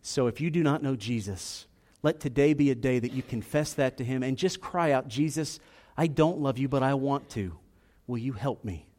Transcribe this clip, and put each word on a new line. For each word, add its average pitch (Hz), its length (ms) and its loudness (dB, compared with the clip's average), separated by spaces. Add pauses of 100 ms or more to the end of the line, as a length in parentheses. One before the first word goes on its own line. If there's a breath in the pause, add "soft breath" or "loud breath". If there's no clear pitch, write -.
So 127 260 0
if 113 140 -4
you 165 100 0
do 170 120 2
not 147 200 2
know 135 140 0
Jesus, 104 680 -6 (360 soft breath)
let 156 180 0
today 143 340 4
be 143 180 4
a 127 40 2
day 127 240 2
that 117 140 -4
you 131 100 -4
confess 147 520 -2
that 131 200 0
to 135 80 -6
him 127 180 -2
and 131 160 0
just 180 220 -2
cry 170 320 0
out, 131 160 2
"Jesus, 147 540 -2 (340 loud breath)
I 165 120 2
don't 156 340 4
love 135 160 0
you, 135 100 0
but 131 160 2
I 135 120 4
want 139 340 -2
to. 90 280 -6 (480 soft breath)
Will 120 120 -4
you 123 160 -4
help 120 320 -4
me?" 87 340 -8